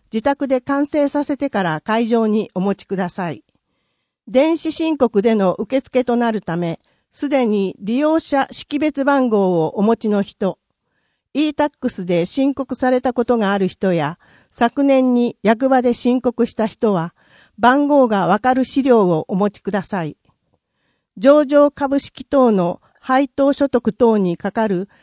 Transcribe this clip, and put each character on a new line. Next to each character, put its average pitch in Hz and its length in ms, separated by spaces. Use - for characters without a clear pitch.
自 220 120
宅 277 260
で 262 140
完 285 240
成 294 220
さ 285 140
せ 277 140
て 277 140
か 202 120
ら 156 200
会 226 240
場 226 200
に 214 280
お 185 60
持 196 140
ち - 120
く 190 100
だ 180 140
さ 170 220
い。 - 120
電 294 300
子 311 160
申 320 240
告 233 240
で 226 140
の 190 200
受 262 260
付 254 240
と 240 120
な 233 160
る 208 80
た 165 160
め、 170 240
す 294 160
で 262 160
に 208 340
利 220 200
用 311 200
者 269 320
識 - 280
別 285 260
番 269 240
号 185 360
を - 120
お 208 60
持 220 140
ち 220 120
の 202 140
人、 - 360
e-tax 294 720
で 175 180
申 269 300
告 262 200
さ 254 160
れ 254 120
た 254 100
こ 240 140
と 247 100
が 202 160
あ 202 60
る 190 100
人 190 240
や、 160 260
昨 240 320
年 262 300
に 240 300
役 226 260
場 254 140
で 247 100
申 247 300
告 240 240
し - 80
た 220 120
人 214 280
は、 170 200
番 262 280
号 277 220
が 196 180
わ 190 120
か 254 160
る 254 100
資 269 180
料 226 260
を 160 200
お 220 60
持 202 160
ち - 100
く 196 100
だ 196 140
さ 180 200
い。 147 120
上 285 260
場 285 260
株 277 300
式 - 240
等 254 280
の 175 280
配 262 280
当 277 240
所 277 160
得 240 240
等 226 240
に 180 200
か - 160
か 220 160
る 190 200